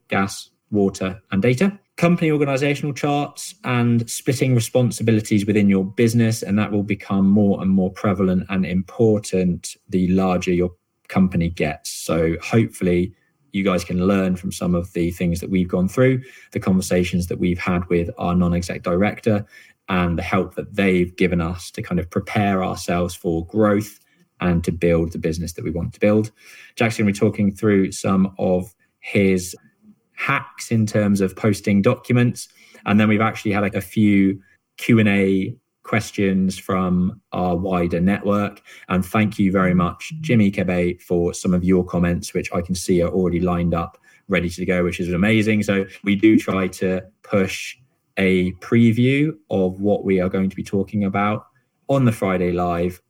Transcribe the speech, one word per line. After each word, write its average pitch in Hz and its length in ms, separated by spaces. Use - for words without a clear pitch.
gas, 101 420
water, 95 600
and 95 100
data. 127 380
Company 170 340
organizational 143 640
charts 143 600
and 120 460
splitting 131 440
responsibilities 110 920
within 101 220
your 95 160
business, 113 580
and 98 160
that 104 140
will 101 100
become 98 460
more 98 340
and 95 80
more 95 200
prevalent 92 580
and 95 180
important 92 1080
the 92 200
larger 92 440
your 90 200
company 90 420
gets. 78 400
So 82 520
hopefully 90 680
you 98 100
guys 92 220
can 90 220
learn 95 300
from 92 140
some 90 240
of 87 200
the 87 160
things 87 300
that 92 100
we've 92 180
gone 92 180
through, 131 360
the 104 80
conversations 90 680
that - 120
we've 90 200
had 90 320
with 87 260
our 90 180
non-exec 87 480
director, 104 640
and 87 260
the 85 60
help 87 320
that - 200
they've 92 420
given 87 260
us 87 300
to 113 100
kind 90 180
of 87 80
prepare 101 560
ourselves 90 500
for 85 300
growth 107 560
and 87 240
to 85 80
build 82 400
the 85 60
business 82 340
that - 120
we 85 60
want 85 220
to - 80
build. 107 320
Jack's 117 200
gonna 104 160
be - 0
talking 101 400
through 95 400
some 95 460
of 92 360
his 95 540
hacks - 560
in 110 160
terms 101 340
of 92 160
posting 101 460
documents. 123 640
And 104 140
then 107 80
we've 107 120
actually 110 320
had 101 120
a, 101 140
a - 20
few 98 600
Q 117 240
and 107 80
A 98 480
questions 95 720
from 92 640
our 90 240
wider 87 440
network. 101 600
And 92 160
thank 107 360
you 98 100
very 92 240
much, 87 460
Jimmy 107 320
Kebe, 90 500
for 87 320
some - 180
of 87 120
your 90 200
comments, 87 500
which - 180
I 92 80
can 87 160
see 90 260
are 87 80
already 87 300
lined 87 340
up, 85 240
ready 87 220
to 90 140
go, 90 200
which 87 160
is 87 120
amazing. 107 520
So 98 220
we 101 100
do 107 240
try 95 300
to 92 340
push - 520
a 92 440
preview 123 720
of 92 300
what 101 240
we 95 160
are 90 80
going 95 220
to - 60
be - 60
talking 101 400
about 101 440
on 139 160
the 113 80
Friday 92 400
Live 87 580